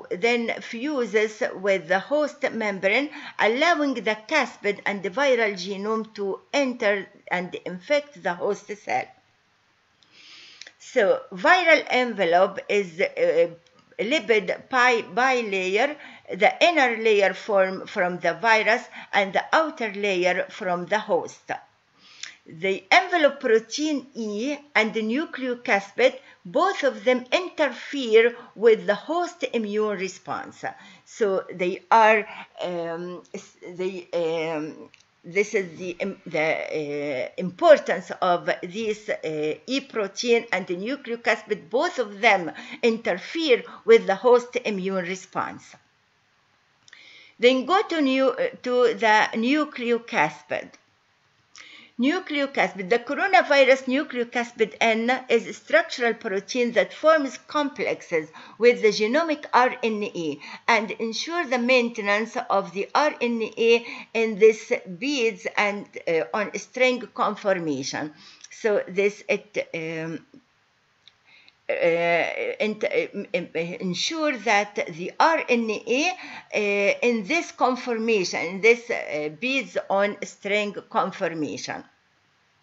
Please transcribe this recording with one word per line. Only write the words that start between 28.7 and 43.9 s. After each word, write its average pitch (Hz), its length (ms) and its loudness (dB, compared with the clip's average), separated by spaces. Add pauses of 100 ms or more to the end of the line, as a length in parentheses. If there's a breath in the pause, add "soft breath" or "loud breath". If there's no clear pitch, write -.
the 202 100 0
host 330 560 -4
immune 214 480 -2
response. 180 640 -10 (400 loud breath)
So 196 400 -2 (100)
they 180 280 -4 (100)
are, 214 340 6 (360 loud breath)
um, 170 600 -6 (120)
s-, - 240 -18 (180)
they, 185 380 -6
um, 160 760 -4 (360)
this 196 300 -2
is 175 220 -4
the, 180 220 -10
im-, 196 260 -6
the, 147 1000 -4
uh, - 100 -8
importance 190 760 4 (100)
of 175 280 2 (140)
this, 208 460 -6
uh, 156 460 -4 (120)
E 262 140 -2
protein 233 720 0
and 185 140 -2
the 175 100 -4
nucleocapsid. 220 920 -4
Both 302 300 0
of 202 220 -4
them 190 320 4 (280 loud breath)
interfere 226 840 0 (200 loud breath)
with 208 240 8